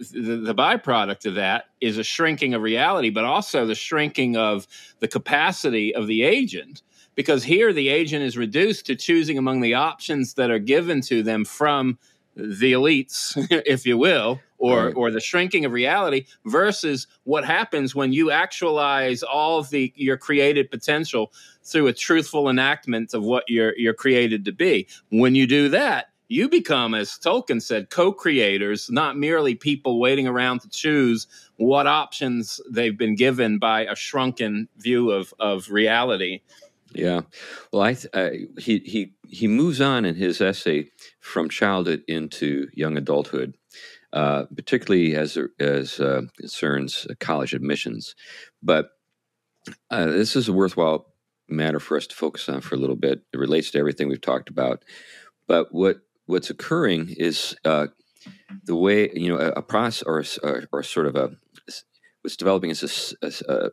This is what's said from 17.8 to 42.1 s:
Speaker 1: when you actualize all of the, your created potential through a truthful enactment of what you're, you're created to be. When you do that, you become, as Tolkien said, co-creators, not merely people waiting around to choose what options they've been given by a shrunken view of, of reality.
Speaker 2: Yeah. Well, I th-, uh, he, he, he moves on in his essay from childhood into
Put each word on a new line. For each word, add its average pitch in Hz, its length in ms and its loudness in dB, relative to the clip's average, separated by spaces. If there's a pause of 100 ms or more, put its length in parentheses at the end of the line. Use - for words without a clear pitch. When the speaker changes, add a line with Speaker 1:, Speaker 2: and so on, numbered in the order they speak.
Speaker 1:
when 135 180 0
you 156 180 2
actualize 143 920 0
all 151 360 2
of 139 120 -4
the, 135 260 0
your 131 200 0
created 143 540 2
potential 147 640 -2 (300)
through 156 260 2
a 120 40 4
truthful 156 560 0
enactment 127 680 0
of 110 80 -2
what 120 260 2
you're, 113 300 2
you're 113 160 2
created 117 520 2
to 101 60 -2
be. 131 340 0 (240)
When 127 240 6
you 131 120 6
do 143 240 4
that, 196 400 0 (220)
you 226 180 0
become, 135 460 2
as 104 160 -2
Tolkien 165 500 -2
said, 107 300 -4
co-creators, 110 960 0
not 139 300 0
merely 147 380 2
people 139 440 0
waiting 131 280 2
around 123 320 0
to - 100 -16
choose 131 560 2 (300)
what 139 320 4
options 135 720 -2 (100)
they've 113 260 0
been 110 200 2
given 123 420 2
by 110 260 2
a 104 120 -4
shrunken 120 720 -4 (100)
view 120 320 2
of, 98 300 -2
of 98 300 -2
reality. 104 720 0 (540)
Speaker 2:
Yeah. 87 280 -2 (500)
Well, 101 100 2
I 113 120 2
th-, 131 200 -12
uh, 92 160 0 (300)
he, 110 180 0
he, 101 340 -6 (160)
he 110 200 -2
moves 131 320 2
on 135 240 2
in 85 100 -2
his 87 260 -2
essay 87 500 -2 (280)
from - 300 -4
childhood 90 580 -2
into 73 680 -4